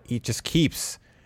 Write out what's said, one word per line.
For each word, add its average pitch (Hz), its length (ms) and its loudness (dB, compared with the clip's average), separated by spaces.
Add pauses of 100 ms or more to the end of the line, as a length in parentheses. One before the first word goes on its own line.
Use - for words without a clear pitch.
he 120 160 -4
just - 240 -4
keeps, - 540 2 (280)